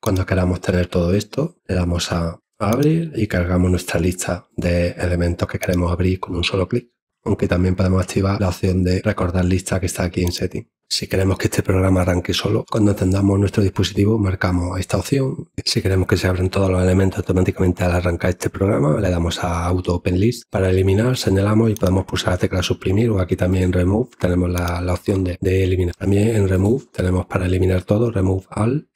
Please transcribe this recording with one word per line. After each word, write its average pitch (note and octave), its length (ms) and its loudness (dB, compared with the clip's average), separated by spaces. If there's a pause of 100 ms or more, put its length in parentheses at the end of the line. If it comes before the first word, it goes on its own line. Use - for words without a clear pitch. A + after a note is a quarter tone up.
Cuando F2+ 240 0
queramos F2+ 340 0
tener F2+ 280 0
todo F2 260 0
esto, - 520 -4
le G2 80 -4
damos F2 380 -2
a E2+ 260 -4 (200)
abrir D3+ 580 0
y G#2+ 100 0
cargamos F2+ 440 2
nuestra F2+ 280 -2
lista F2 560 -4
de F2 360 0
elementos F2 580 -2
que - 100 -8
queremos F2 320 0
abrir F#2 300 0
con F2 160 -8
un F2 80 -2
solo F#2 240 -2
clic. - 240 -4 (320)
Aunque G2+ 240 0
también F#2 260 2
podemos F#2 260 2
activar G2 400 0
la F#2+ 80 2
opción F#2 360 0
de F#2 180 0
recordar F2+ 420 0
lista F2+ 360 0
que F#2+ 60 -4
está - 180 -4
aquí - 180 -2
en F2+ 80 0
Setting. - 400 -8 (180)
Si - 200 -6
queremos F#2+ 280 0
que - 120 -2
este - 140 -2
programa F#2 380 2
arranque F2+ 320 0
solo, - 380 0
cuando G#2 220 2
encendamos G2 460 2
nuestro G2+ 240 2
dispositivo G2+ 560 0
marcamos F#2 600 -2
esta F#2+ 180 -4
opción. C3+ 540 -2 (120)
Si - 200 -2
queremos F#2+ 240 0
que G2 100 2
se F#2 120 0
abran F#2 200 0
todos F#2+ 220 0
los F#2 100 0
elementos F#2 380 2
automáticamente F#2 640 0
al F2+ 80 2
arrancar F2+ 400 0
este - 180 -4
programa, G2 500 0
le F#2 120 0
damos E2+ 320 -2
a E2+ 240 -4
Auto F2+ 300 -2
Open F2+ 220 -2
List. A#2 300 0
Para F#2+ 220 0
eliminar G2 480 2
señalamos G#2+ 520 2
y G#2 40 0
podemos F#2 320 0
pulsar - 280 -4
la F2+ 40 -4
tecla F#2 240 -2
suprimir G2+ 480 0
o G2 100 0
aquí F2+ 160 -2
también F#2 280 2
en F2+ 80 0
Remove F#2+ 460 0
tenemos F2+ 300 0
la, F2 320 -2
la F2+ 140 -2
opción F#2+ 300 -2
de, F2 160 -4
de F#2+ 240 2
eliminar. F2+ 320 0
También G2+ 400 2
en G2 120 2
Remove G2+ 440 2
tenemos F2+ 340 0
para F#2 200 -2
eliminar F#2 360 0
todo, A#2 280 0
Remove F#2+ 400 -2
All. B2 460 -2